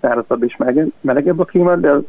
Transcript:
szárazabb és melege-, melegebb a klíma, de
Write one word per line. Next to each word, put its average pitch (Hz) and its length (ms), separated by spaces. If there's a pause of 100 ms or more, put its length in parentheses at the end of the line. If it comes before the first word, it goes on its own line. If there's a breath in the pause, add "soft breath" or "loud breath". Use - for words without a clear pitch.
szárazabb 120 420
és 120 140
melege-, 127 300 (140)
melegebb 147 400
a 180 40
klíma, 175 320
de 160 180 (140)